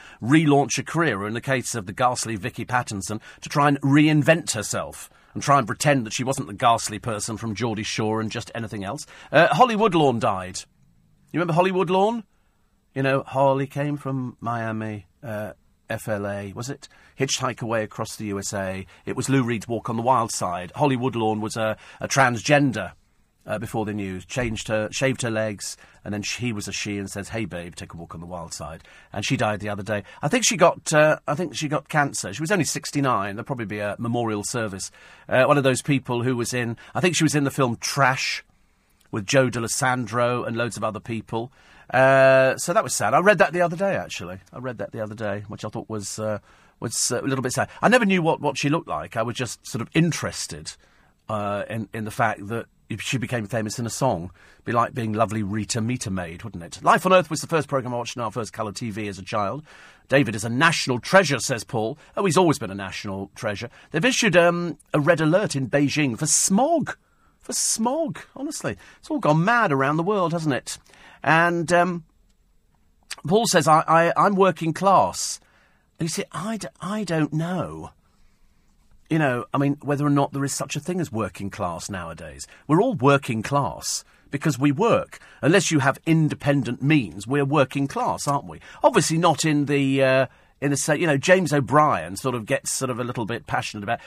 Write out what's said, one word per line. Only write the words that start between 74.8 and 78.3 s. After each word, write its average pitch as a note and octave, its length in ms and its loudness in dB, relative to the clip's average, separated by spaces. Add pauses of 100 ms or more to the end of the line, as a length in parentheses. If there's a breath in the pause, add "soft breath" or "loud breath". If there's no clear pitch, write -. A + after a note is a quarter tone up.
You E3 100 -2
see, F#3 220 -4
I G#3 280 -6
d-, F#3 100 -10 (120)
I G#3 240 -4
don't D#3+ 280 0
know. D3+ 600 -4 (1160)